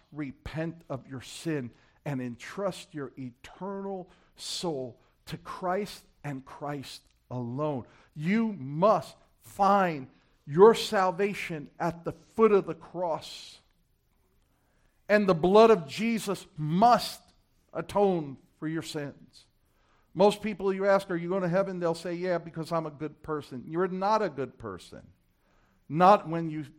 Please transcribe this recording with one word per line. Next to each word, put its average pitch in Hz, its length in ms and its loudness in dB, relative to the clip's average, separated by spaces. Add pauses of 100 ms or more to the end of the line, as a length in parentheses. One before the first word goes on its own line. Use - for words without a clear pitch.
(120)
repent 156 800 -8
of 131 180 -10
your 131 140 -12
sin 139 500 -6 (340)
and 139 160 -6
entrust 170 720 -8
your 143 240 -10
eternal 185 920 -10 (260)
soul 135 640 -8 (280)
to - 100 -10
Christ - 680 -6 (200)
and 135 200 -10
Christ - 580 -10 (280)
alone. 127 560 -6 (300)
You 208 380 0
must 160 640 0 (260)
find 185 680 2 (380)
your 185 300 10
salvation 185 960 -2 (100)
at 170 240 -4
the 196 100 -6 (220)
foot 220 160 6
of 196 140 4
the 165 80 -8
cross. - 840 -8 (1500)
And 208 200 4
the 190 80 4
blood 196 360 8
of 170 160 4
Jesus 202 580 -4 (120)
must 185 640 2 (520)
atone 165 640 -2 (220)
for 156 80 -8
your 160 140 -6
sins. - 640 -12 (680)
Most 202 280 4
people 196 320 -2
you 190 140 -2
ask, 196 220 4
"Are 180 60 -2
you 170 140 -6
going 190 140 -2
to 180 40 -2
heaven?" 185 320 0
they'll 165 160 0
say, 175 200 -8
"Yeah, 175 240 -2
because 165 320 -10
I'm 165 140 -2
a 156 60 -8
good 147 320 -12
person." 143 440 -8
You're 170 200 -2
not 196 340 0
a 196 80 -2
good 131 280 -8
person. - 500 -14 (800)
Not 180 400 4
when 165 220 -4
you 151 160 -8 (140)